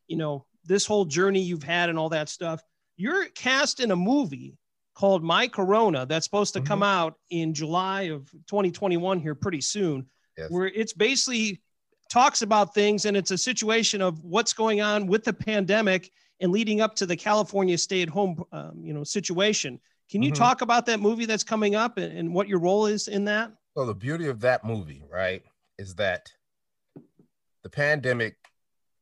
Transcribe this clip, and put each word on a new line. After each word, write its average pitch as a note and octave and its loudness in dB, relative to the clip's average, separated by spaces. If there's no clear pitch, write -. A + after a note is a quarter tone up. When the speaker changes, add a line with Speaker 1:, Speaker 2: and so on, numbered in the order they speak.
Speaker 1:
you D#3+ -6
know, D3+ -4
this F#3+ 2
whole G#3 2
journey F#3 2
you've F3 -4
had E3+ 0
and E3 -2
all D#3+ -2
that D#3 -2
stuff, E3 -8
you're D#4+ -2
cast C4 0
in A#3 0
a F#3 2
movie F3 -2
called G3 4
My F#3 2
Corona F#3+ 2
that's D#3 -2
supposed G3+ 0
to D#3 -4
come G3 0
Speaker 2:
Mm-hmm. G3+ 2
Speaker 1:
out D#3+ -4
in E3 -2
July F3+ -2
of D3 -8
twenty G3 0
twenty-one F#3 0
here D3+ -4
pretty F3+ -4
soon, D3+ -2
Speaker 2:
Yes. D#3+ -8
Speaker 1:
where F3+ -2
it's G#3+ -4
basically A3 0
talks B3+ 4
about G#3 2
things G#3 2
and G3+ 0
it's F#3+ -2
a F#3 0
situation A3 0
of E3+ 0
what's G3 0
going A3 2
on G#3 0
with G#3+ 0
the A3+ 0
pandemic G3+ 0
and F3+ 2
leading G#3+ 2
up G#3+ 2
to G3+ -2
the E3+ -2
California G3 2
stay-at-home, F3 -2
um, D#3+ -12
you D#3+ -10
know, D3 -8
situation. F3+ -2
Can G#3 0
you C#4+ 2
Speaker 2:
Mm-hmm. D3+ 0
Speaker 1:
talk B3 6
about A#3 2
that A3+ 0
movie A3+ 2
that's A3 -2
coming G#3+ 0
up A#3 0
and, E3+ -6
and E3+ -4
what G3 0
your G3 0
role G3 2
is G#3 -2
in G3+ -2
that? G#3+ -2
Speaker 2:
So C#3 -2
the A2 -2
beauty D3 -6
of B2 -4
that B2 2
movie, E2 -8
right, F#2 -4
is F#2+ -14
that F#2 -4
the G2 -16
pandemic, B2+ 0